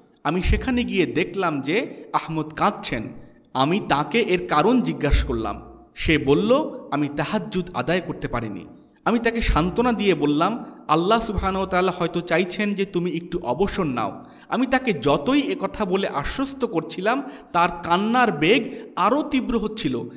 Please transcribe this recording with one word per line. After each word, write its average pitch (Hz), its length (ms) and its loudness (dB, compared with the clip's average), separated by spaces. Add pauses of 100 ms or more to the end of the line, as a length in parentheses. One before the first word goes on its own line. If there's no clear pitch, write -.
(240)
আমি 175 180 0
সেখানে 240 420 2
গিয়ে 185 220 2
দেখলাম 160 540 -2
যে 180 520 -4
আহমদ 156 420 -2
কাঁদছেন। 160 480 -2 (520)
আমি 151 340 2
তাকে 147 320 0
এর 180 280 0
কারণ 196 340 4
জিজ্ঞাসা 147 440 2
করলাম। 110 360 -4 (320)
সে 160 240 2
বলল, 196 520 4 (200)
'আমি 143 260 0
তাহাজ্জুদ 180 580 -4
আদায় 175 260 0
করতে 147 280 -6
পারিনি।' 107 380 -6 (380)
আমি 226 140 4
তাকে 226 220 0
সান্ত্বনা 190 520 2
দিয়ে 196 220 2
বললাম, 151 500 0 (240)
'আল্লাহ 180 320 4
সুবহানাহু 190 380 -2
ওয়া 185 120 -2
তাআলা 185 280 2
হয়তো 170 220 -2
চাইছেন 180 520 0
যে 196 120 -2
তুমি 180 260 -2
একটু 170 280 -4
অবসর 180 460 0
নাও।' 113 400 -4 (260)
আমি 233 160 2
তাকে 254 260 2
যতই 160 480 2
এ 190 200 -2
কথা 190 240 -4
বলে 190 240 0
আশ্বস্ত 262 560 -4
করছিলাম, 226 580 -2 (300)
তার 175 160 4 (140)
কান্নার 214 500 2
বেগ 165 420 2 (220)
আরও 220 260 2
তীব্র 240 360 -2
হচ্ছিল। 170 440 -4 (140)